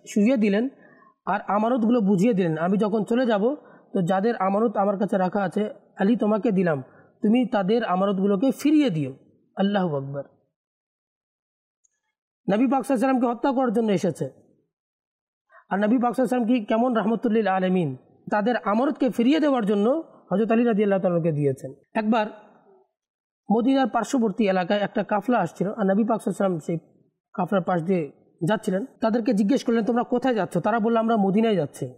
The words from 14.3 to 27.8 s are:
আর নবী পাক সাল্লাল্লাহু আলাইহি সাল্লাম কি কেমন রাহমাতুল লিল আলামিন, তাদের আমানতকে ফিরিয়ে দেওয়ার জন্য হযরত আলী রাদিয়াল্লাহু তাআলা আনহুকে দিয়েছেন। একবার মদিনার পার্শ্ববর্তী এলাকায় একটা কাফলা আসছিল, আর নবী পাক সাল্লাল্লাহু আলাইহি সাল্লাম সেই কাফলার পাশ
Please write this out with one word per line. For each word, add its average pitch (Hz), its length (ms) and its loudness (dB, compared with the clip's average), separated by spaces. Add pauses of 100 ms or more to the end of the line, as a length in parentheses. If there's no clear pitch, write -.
আর 185 100 -2
নবী 208 80 0
পাক - 20 2
সাল্লাল্লাহু 240 240 2
আলাইহি 247 160 0
সাল্লাম 247 180 0
কি 240 180 2
কেমন 233 300 0
রাহমাতুল 220 380 0
লিল 220 160 2
আলামিন, 185 480 0 (340)
তাদের 220 260 0
আমানতকে 247 540 0
ফিরিয়ে 262 300 2
দেওয়ার 269 260 0
জন্য 220 360 0 (280)
হযরত 202 220 0
আলী 226 120 2
রাদিয়াল্লাহু 202 380 2
তাআলা 180 120 0
আনহুকে 170 180 0
দিয়েছেন। 139 420 -2 (200)
একবার 214 320 0 (1300)
মদিনার 262 320 2
পার্শ্ববর্তী 226 600 0
এলাকায় 190 320 0
একটা 196 240 -4
কাফলা 214 340 -2
আসছিল, 175 280 -4
আর 208 60 -6
নবী 214 140 -4
পাক 190 80 2
সাল্লাল্লাহু 220 220 0
আলাইহি 202 160 -4
সাল্লাম 185 260 -2
সেই 165 200 -6 (540)
কাফলার 190 300 -2
পাশ 180 200 -2